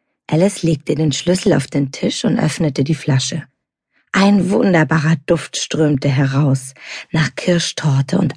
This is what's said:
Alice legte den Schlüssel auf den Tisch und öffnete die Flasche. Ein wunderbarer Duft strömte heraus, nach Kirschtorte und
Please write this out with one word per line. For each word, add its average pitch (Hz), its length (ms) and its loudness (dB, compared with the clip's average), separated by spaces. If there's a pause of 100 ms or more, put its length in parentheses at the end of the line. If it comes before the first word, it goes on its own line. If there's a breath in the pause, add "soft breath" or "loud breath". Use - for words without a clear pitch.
(260)
Alice 180 360 0
legte 156 320 -2
den 151 180 0
Schlüssel 185 400 0
auf 147 140 0
den 139 260 -4
Tisch - 320 -4
und - 140 0
öffnete 151 440 -2
die 147 120 0
Flasche. 143 500 -2 (680)
Ein 196 380 4
wunderbarer 160 680 2 (100)
Duft - 320 -2
strömte 147 500 0
heraus, 135 640 0 (380 loud breath)
nach 160 240 0
Kirschtorte 147 840 0
und - 200 0